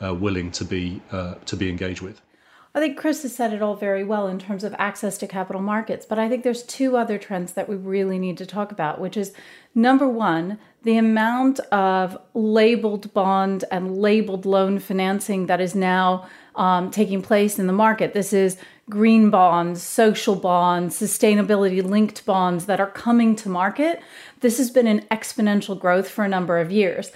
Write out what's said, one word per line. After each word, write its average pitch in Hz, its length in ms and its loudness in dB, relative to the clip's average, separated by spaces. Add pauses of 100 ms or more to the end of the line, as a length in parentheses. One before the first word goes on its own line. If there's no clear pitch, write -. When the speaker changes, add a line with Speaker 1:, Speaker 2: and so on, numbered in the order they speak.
Speaker 1:
uh, 95 120 -6
willing 92 380 -4
to - 120 -8
be, 90 380 -6 (100)
uh, 90 220 -6 (100)
to - 100 -10
be 95 140 -4
engaged 90 320 -6
with. 95 220 -16 (540)
Speaker 2:
I 294 40 -2
think 294 160 -2
Chris 311 260 -4
has 240 140 -10
said 226 160 -2
it 208 100 -6
all 208 140 -2
very 196 260 -2
well 208 240 -2
in 185 120 -6
terms 196 260 -8
of 202 140 -8
access 196 400 -4
to - 100 -8
capital 190 340 -6
markets, 208 440 -4
but 220 120 -6
I 220 100 0
think 247 140 -2
there's 240 220 -2
two 262 320 -2
other 220 220 -2
trends 180 340 -8
that - 160 -6
we 202 80 -4
really 190 420 -2
need 185 200 -4
to 185 80 -12
talk 208 260 -8
about, 160 280 -4
which 185 160 -6
is, 196 160 -6 (440)
number 262 320 4
one, 202 500 -2 (240)
the 226 160 2
amount 226 600 2
of 190 580 0 (160)
labeled 214 800 2
bond 190 560 2
and 185 260 -4
labeled 208 480 2
loan 196 360 2
financing 190 680 -2
that 180 140 2
is 180 140 -2
now, 185 540 2 (280)
um, 185 340 2
taking 196 320 -2
place 208 360 0
in 185 80 0
the 185 60 0
market. 214 400 2
This 202 200 -4
is 190 260 2 (320)
green 214 400 6
bonds, 175 520 4
social 220 540 2
bonds, 175 580 2
sustainability 202 880 2
linked 208 440 0
bonds 180 400 0
that 190 140 0
are 196 100 -2
coming 233 440 2
to 214 140 -8
market. 208 540 -2 (380)
This 240 180 2
has 247 120 0
been 240 160 4
an 214 140 2 (100)
exponential 208 680 -2
growth 185 300 2
for - 160 -6
a 202 60 0
number 180 300 0
of 165 120 -2
years. 196 460 0